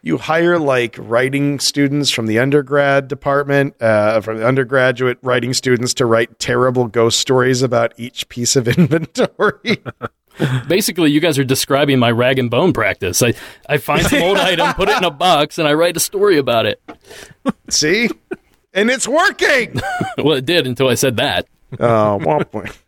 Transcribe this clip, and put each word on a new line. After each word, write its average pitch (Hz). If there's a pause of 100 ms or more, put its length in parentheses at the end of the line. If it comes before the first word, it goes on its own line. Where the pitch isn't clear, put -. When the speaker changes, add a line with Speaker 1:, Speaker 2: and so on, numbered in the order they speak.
Speaker 1:
you 156
hire, 170
like, 127
writing 131
students 143
from 117
the 110
undergrad 139
department, 139
uh, 110
from 110
the 110
undergraduate 127
writing 123
students 123
to 131
write 117
terrible 123
ghost 117
stories 127
about 117
each -
piece 120
of 123
<laughs> 120
inventory. 185 (920)
Speaker 2:
Basically, 170
you 147
guys 156
are 139
describing 135
my 120
rag 123
and 123
bone 147
practice. 95
I, 117 (360)
I 147
find -
some 285
old 196
<laughs> -
item, 185
put 190
it 415
in 196
a 170
box, 151
and 156
I 147
write 165
a 156
story 202
about 117
it. 104 (880)
Speaker 1:
See? 196 (640)
And 208
it's 262
working! 294
Speaker 2:
<laughs> 740
Well, 151
it 131
did 139
until 131
I 120
said 127
that. 113 (320)
Speaker 1:
Oh, 107
well, 151
boy. 104 (180)